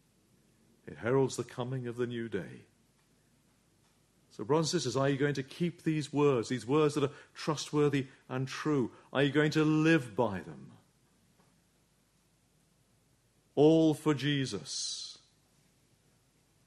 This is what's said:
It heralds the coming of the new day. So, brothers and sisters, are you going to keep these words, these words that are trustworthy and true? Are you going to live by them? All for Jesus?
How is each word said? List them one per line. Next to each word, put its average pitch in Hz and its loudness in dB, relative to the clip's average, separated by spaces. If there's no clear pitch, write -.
It 71 -14
heralds 127 0
the 120 -4
coming 123 -8
of 117 -10
the 120 -2
new 117 -8
day. 78 -10
So, - -12
brothers 147 2
and 170 -2
sisters, 123 -4
are 135 2
you 143 0
going 143 0
to 135 -4
keep - -6
these 156 -2
words, 135 2
these 120 -4
words 147 2
that 147 0
are 139 0
trustworthy 143 -2
and 131 -4
true? 139 -2
Are 139 4
you 135 2
going 151 4
to 156 2
live 156 2
by 104 0
them? 67 -18
All 156 6
for 147 0
Jesus? 131 -6